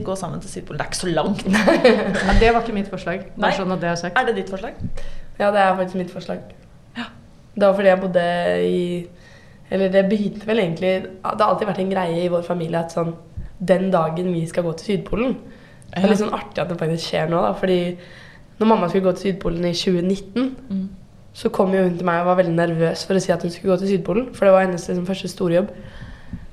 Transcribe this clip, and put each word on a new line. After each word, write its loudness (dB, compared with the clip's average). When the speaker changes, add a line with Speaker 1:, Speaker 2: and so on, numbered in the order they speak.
Speaker 1:
gå -4
sammen -8
til -14
Sydpolen?» -10
Det -4
er -10
ikke -6
så -2
langt. 0
Speaker 2:
<laughs> 4
Speaker 3:
Men 6
det 8
var 4
ikke -4
mitt -4
forslag. -6
Bare -2
Speaker 1:
Nei. 2
Speaker 3:
sånn -2
at -2
det -2
er -2
sagt. -2
Speaker 1:
Er 2
det 0
ditt -6
forslag? -8
Speaker 2:
Ja, 2
det 6
er 6
faktisk -2
mitt -6
forslag. -8
Speaker 1:
Ja. -8
Speaker 2:
Det 0
var 6
fordi 6
jeg 2
bodde 2
i, 0
eller 2
det 8
begynte -2
vel 2
egentlig, 0
det -18
har 0
alltid 0
vært -2
en -2
greie -2
i 2
vår 0
familie -2
at -10
sånn, -2
den 2
dagen 0
vi 0
skal 0
gå -4
til -4
Sydpolen, 0
det -10
er 2
Speaker 1:
Ja. 6
Speaker 2:
litt 4
sånn -2
artig -6
at -2
det -6
faktisk -2
skjer 0
nå 2
da, 2
fordi 2
når 4
mamma 0
skulle 2
gå 4
til -2
Sydpolen -2
i 0
tjue 0
nitten, -2
Speaker 1:
Mm. -6
Speaker 2:
så -2
kom 2
jo 4
hun 2
til -4
meg 2
og 4
var 2
veldig 4
nervøs 0
for 0
å 4
si -2
at 0
hun -2
skulle 0
gå 2
til 0
Sydpolen, 0
for 0
det 8
var 8
hennes -4
liksom -2
første -6
store -2
jobb. 4